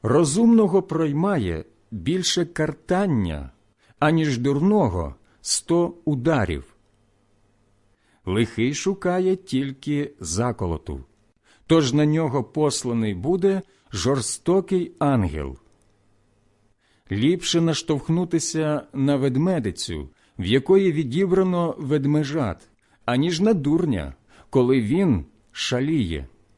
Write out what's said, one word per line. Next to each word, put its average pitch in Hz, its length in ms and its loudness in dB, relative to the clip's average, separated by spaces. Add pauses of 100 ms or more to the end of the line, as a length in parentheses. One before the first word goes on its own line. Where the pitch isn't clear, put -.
Розумного 180 800 4
проймає 156 800 -2 (260)
більше 165 560 -2
картання, 147 1040 -2 (480)
аніж 151 400 2
дурного 139 760 0 (260)
сто - 540 -2 (100)
ударів. 120 600 0 (1600)
Лихий 113 500 -2
шукає 185 600 -2
тільки 143 840 -4
заколоту, 85 840 -4 (640)
тож 151 260 4
на 151 140 2
нього 151 380 0
посланий 120 720 -2
буде 185 480 0 (300)
жорстокий 170 1040 0
ангел. 80 580 -2 (1600)
Ліпше 165 480 0
наштовхнутися 160 1200 -2 (100)
на 139 240 0
ведмедицю, 127 920 -2 (300)
в 87 60 -6
якої 165 480 4
відібрано 175 880 0
ведмежат, 143 880 -2 (360)
аніж 156 360 0
на 220 140 4
дурня, 139 600 0 (360)
коли 131 300 4
він 123 440 2 (280)
шаліє. 123 760 -2 (300)